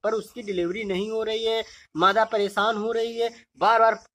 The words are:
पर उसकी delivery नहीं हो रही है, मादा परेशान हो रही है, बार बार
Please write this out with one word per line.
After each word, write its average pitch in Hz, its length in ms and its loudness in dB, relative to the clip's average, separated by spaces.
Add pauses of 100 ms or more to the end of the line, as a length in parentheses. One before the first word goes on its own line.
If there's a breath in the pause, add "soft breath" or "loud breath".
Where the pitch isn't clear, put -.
पर 220 100 0
उसकी 220 300 -8
delivery 190 420 -4
नहीं 196 260 -2
हो 220 120 -2
रही 220 220 -4
है, 226 200 0 (320 loud breath)
मादा 196 280 4
परेशान 214 520 0
हो 214 160 -4
रही 226 260 -4
है, 233 120 -2 (280 loud breath)
बार 220 220 4
बार 226 220 2 (120)